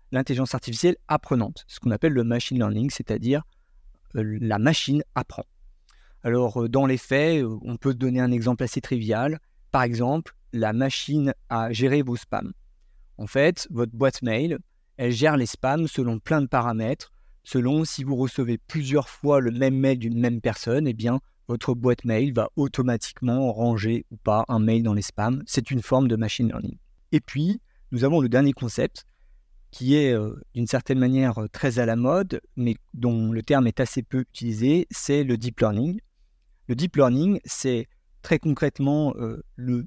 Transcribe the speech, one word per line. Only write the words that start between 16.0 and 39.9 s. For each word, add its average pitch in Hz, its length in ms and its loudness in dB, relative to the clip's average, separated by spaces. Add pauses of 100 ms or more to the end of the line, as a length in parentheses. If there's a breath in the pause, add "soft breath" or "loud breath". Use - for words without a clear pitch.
plein 156 220 0
de 135 60 -2
paramètres. 120 640 -2 (320)
Selon 135 400 2
si 147 200 -6
vous 135 120 -2
recevez 120 440 -2
plusieurs 143 500 -2
fois 143 300 2
le 120 100 2
même 135 260 2
mail 135 220 4
d'une 117 220 -2
même 120 200 0
personne, 123 480 0
eh 120 60 0
bien, 120 260 0 (280)
votre 123 260 -2
boîte 120 320 2
mail 117 280 2
va 113 220 0
automatiquement 127 960 0
ranger 113 600 0
ou 117 60 -14
pas 110 320 2
un 117 100 2
mail 113 240 4
dans 110 100 2
les 104 100 0
spams. 123 440 -4
C'est - 240 -4
une 127 100 -2
forme 131 260 2
de 117 80 2
machine 110 320 0
learning. - 300 -6 (340)
Et 151 80 4
puis, 170 420 -2 (300)
nous 123 120 0
avons 147 180 4
le 123 80 2
dernier 135 240 4
concept, - 520 -4 (640)
qui 131 260 2
est, 143 180 4
euh, 107 280 -2 (140)
d'une 117 100 -2
certaine 131 320 0
manière, 127 400 2
euh, 110 100 -4
très 120 320 -2
à 120 60 2
la 113 120 2
mode, 151 440 0 (140)
mais 120 200 0 (180)
dont 117 380 0
le 113 120 -2
terme 135 240 4
est 113 140 0
assez 123 200 -2
peu 131 200 -2
utilisé, 120 680 0
c'est 143 340 -2
le 123 140 0
deep 120 220 -8
learning. 117 400 0 (680)
Le 123 80 -2
deep 165 200 -2
learning, 147 480 4
c'est 123 440 -4 (340)
très - 180 0
concrètement, 143 800 0
euh, 117 260 -8 (120)
le 123 320 -4